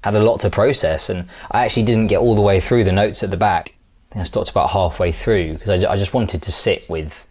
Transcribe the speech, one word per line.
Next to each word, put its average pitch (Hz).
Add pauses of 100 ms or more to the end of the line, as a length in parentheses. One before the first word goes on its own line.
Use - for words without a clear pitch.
had 104
a 104
lot 117
to 92
process, 101
and 90 (240)
I 123
actually 113
didn't 110
get 98
all 113
the 104
way 98
through 120
the 95
notes 101
at 95
the 95
back. 90 (380)
I -
think 104
I 85
stopped -
about -
halfway 90
through, 82
'cause -
I 92
ju-, 98
I 90
just 98
wanted 110
to -
sit -
with 78